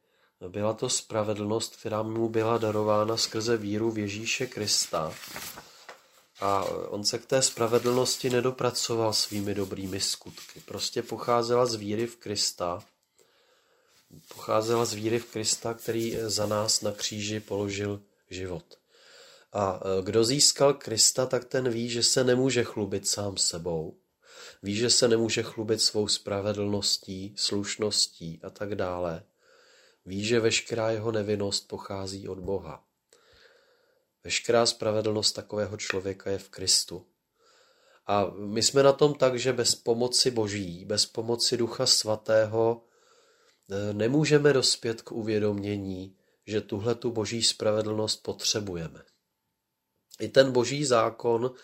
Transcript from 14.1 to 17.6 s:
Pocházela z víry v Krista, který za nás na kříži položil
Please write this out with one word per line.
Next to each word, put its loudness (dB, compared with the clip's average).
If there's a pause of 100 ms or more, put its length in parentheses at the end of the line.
Pocházela 0
z -4
víry 0
v -10
Krista, -2
který -4
za 0
nás 0
na 0
kříži -4
položil -4 (280)